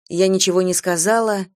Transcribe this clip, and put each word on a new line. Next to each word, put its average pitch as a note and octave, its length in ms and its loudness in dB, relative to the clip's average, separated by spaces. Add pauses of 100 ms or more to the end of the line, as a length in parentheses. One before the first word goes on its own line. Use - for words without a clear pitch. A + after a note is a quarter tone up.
Я F3+ 200 2
ничего F#3 340 2
не F#3 140 -2
сказала, G3+ 720 -2 (100)